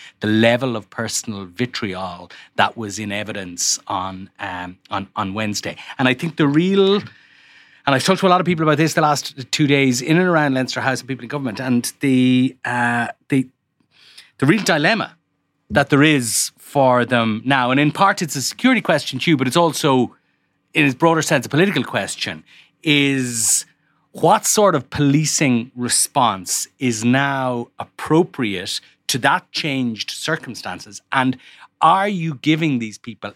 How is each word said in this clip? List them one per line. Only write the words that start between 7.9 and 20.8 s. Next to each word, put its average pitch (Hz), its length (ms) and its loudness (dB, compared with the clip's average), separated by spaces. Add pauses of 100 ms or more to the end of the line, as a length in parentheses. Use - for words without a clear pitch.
I've 127 100 0
talked 190 160 2
to 190 60 2
a - 80 6
lot 180 60 4
of 175 60 -2
people 165 180 0
about 151 140 4
this 156 160 2
the 170 60 2
last 147 520 -2
two 151 140 2
days 135 360 2
in 156 160 2
and 185 80 2
around 151 280 2
Leinster 131 260 -2
House 123 200 -2
and 123 80 -18
people 131 160 -8
in 117 40 -16
government, 131 320 -6
and 123 400 -2
the, 127 640 4
uh, 120 440 -2 (200)
the, 135 200 0 (880)
the 135 80 2
real 202 160 4
dilemma 180 540 0 (540)
that 139 200 2
there 139 120 6
is 135 560 2
for 127 460 2
them 113 400 0
now, 127 260 2
and 131 100 2
in 147 120 4
part 196 300 2
it's 165 140 -6
a 135 60 -4
security 247 380 2
question 147 380 -2
too, - 180 2
but 131 100 -2
it's 123 100 -2
also, 147 580 2 (600)
in 156 100 2